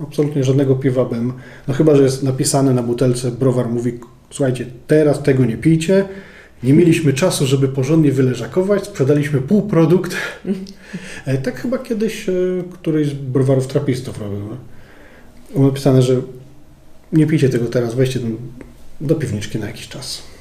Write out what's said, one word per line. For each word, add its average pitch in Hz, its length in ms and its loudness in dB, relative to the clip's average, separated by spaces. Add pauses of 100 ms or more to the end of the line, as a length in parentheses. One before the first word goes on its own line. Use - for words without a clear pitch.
absolutnie 147 420 -2
żadnego 131 320 4
piwa 131 280 0
bym, 120 280 -4 (360)
no 131 60 -2
chyba 156 220 4
że 139 60 6
jest 131 200 2
napisane 135 520 2
na 123 80 2
butelce, 123 480 0
browar 123 380 0
mówi: 120 240 -2 (380)
„Słuchajcie, 127 360 -2 (200)
teraz 151 360 4
tego 131 220 4
nie 113 120 0
pijcie, 165 480 2 (580)
nie 127 100 2
mieliśmy 156 400 4
czasu, 160 340 0
żeby 135 220 2
porządnie 139 440 2
wyleżakować, 185 720 0
sprzedaliśmy 143 560 0
półprodukt”. 180 760 2 (280)
<laughs> 185 60 -4 (760)
E, 135 120 0
tak 247 220 -6
chyba 247 180 -2
kiedyś, 220 500 -4
e, 185 40 0 (400)
któryś 156 360 0
z 135 40 -2
browarów 131 540 0
trapistów - 540 -2
robił, 101 180 -6
no. 104 180 -10 (1000)
Było 135 120 4
napisane, 131 360 4
że 127 180 2 (920)
nie 156 140 4
pijcie 139 220 2
tego 117 180 0
teraz, 117 280 -2
weźcie 127 260 0
ten 113 160 -4 (640)
do 156 140 -2
piwniczki 110 440 -6
na 104 80 -8
jakiś - 220 -14
czas. - 340 -14 (180)